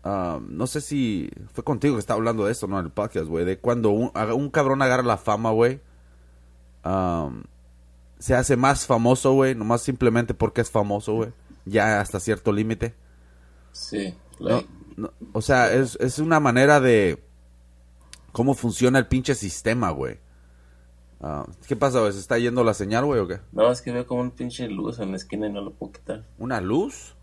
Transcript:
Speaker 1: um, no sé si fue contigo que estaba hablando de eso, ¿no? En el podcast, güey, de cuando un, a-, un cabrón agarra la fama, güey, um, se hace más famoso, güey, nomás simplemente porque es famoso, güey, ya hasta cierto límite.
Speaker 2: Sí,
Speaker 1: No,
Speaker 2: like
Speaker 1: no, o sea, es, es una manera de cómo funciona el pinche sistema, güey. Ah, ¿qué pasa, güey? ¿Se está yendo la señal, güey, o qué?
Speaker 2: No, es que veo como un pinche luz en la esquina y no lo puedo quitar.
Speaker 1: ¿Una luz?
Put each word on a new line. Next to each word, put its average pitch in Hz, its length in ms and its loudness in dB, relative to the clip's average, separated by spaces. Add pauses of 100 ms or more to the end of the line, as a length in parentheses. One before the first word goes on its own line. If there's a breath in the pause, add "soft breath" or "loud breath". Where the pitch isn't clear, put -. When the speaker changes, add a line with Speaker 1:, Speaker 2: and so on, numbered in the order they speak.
Speaker 1:
um, 87 440 -6 (100)
no 123 100 -4
sé 147 140 -6
si 117 500 -4 (220)
fue 123 100 -10
contigo 139 340 0
que 107 40 -2
estaba 104 160 -2
hablando 113 300 0
de 110 60 0
eso, 113 140 -6
¿no? 98 120 -2
En 85 80 -4
el 76 60 -10
podcast, 101 340 -4
güey, 82 180 -2
de 92 140 -2
cuando 120 320 0
un, 110 240 0
a-, 110 180 -2
un 139 180 -2
cabrón 135 300 0
agarra 127 220 2
la 113 160 0
fama, 110 320 -2
güey, 117 300 2 (1040 soft breath)
um, 85 580 -2 (760)
se - 160 0
hace 127 220 2
más 135 300 2
famoso, 127 460 4
güey, 135 220 4
nomás 113 280 0
simplemente 117 500 2
porque 113 300 0
es - 80 -2
famoso, 104 440 0
güey, 113 180 -2 (340)
ya 104 340 2
hasta 98 180 -4
cierto 107 340 0
límite. 110 420 -2 (760 soft breath)
Speaker 2:
Sí, - 420 -8 (240)
Speaker 1:
No, - 100 -6
Speaker 2:
like - 200 0 (280)
Speaker 1:
no, 107 160 -10 (220)
o 113 80 -2
sea, 123 300 4
es, 127 280 2
es 127 180 -2
una 156 220 2
manera 139 400 6
de 107 420 4 (1120)
cómo 131 220 2
funciona 123 440 2
el 120 80 2
pinche 131 280 0
sistema, 110 560 -2
güey. 67 280 -6 (1040 soft breath)
Ah, 73 240 -8 (220)
¿qué 135 80 -2
pasa, 127 240 2
güey? 104 120 2
¿Se 98 60 -8
está 117 200 -2
yendo 120 260 0
la 113 100 4
señal, 110 300 -2
güey, 139 160 0
o 90 80 -2
qué? 90 120 -8 (120)
Speaker 2:
No, 110 180 4
es 123 120 -2
que 123 100 -8
veo 123 140 -4
como 123 160 -4
un 123 80 -4
pinche 123 380 -10
luz 107 320 -6
en 95 100 -6
la 95 80 -6
esquina 104 300 -6
y 104 40 -6
no 101 80 -8
lo 101 100 -10
puedo - 220 -14
quitar. - 320 -12 (140)
Speaker 1:
¿Una 117 240 -4
luz? 147 600 -4